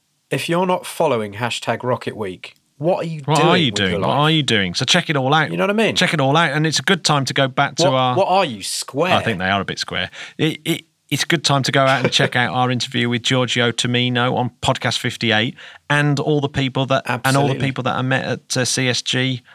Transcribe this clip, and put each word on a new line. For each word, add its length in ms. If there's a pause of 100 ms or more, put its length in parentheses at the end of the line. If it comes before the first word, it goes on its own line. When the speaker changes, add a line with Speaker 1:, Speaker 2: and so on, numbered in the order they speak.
(300)
Speaker 1:
if 180
you're 200
not 180
following 480
hashtag 500
Rocket 320
Week, 400 (220)
what 260
are 60
you 160
Speaker 2:
What 120
Speaker 1:
doing 120
Speaker 2:
are 80
you 140
Speaker 1:
with 80
your 100
Speaker 2:
doing? 120
What 80
Speaker 1:
life? 100
Speaker 2:
are 100
you 140
doing? 320
So 100
check 240
it 80
all 160
out. 160
Speaker 1:
You 80
know 60
what 80
I 20
mean? 220
Speaker 2:
Check 180
it 80
all 160
out. 140
And 160
it's 100
a 60
good 200
time 220
to 80
go 140
back 300
to 80
Speaker 1:
What, 80
Speaker 2:
our 220
Speaker 1:
what 120
are 180
you, 160
square? 540
Speaker 2:
I 80
think 160
they 100
are 100
a 60
bit 140
square. 320 (260)
It, 280
it, 200 (240)
it's 140
a 20
good 180
time 200
to 80
go 140
out 180
and 100
check 220
out 180
our 160
interview 400
with 140
Giorgio 480
Tomino 640
on 160 (100)
podcast 380
fifty-eight, 560 (340)
and 300
all 200
the 80
people 380
that, 220
and 180
all 60
the 80
Speaker 1:
Absolutely. 280
Speaker 2:
people 180
that 100
I 80
met 220
at, 320
uh, 60
C 240
S 140
G 400 (140)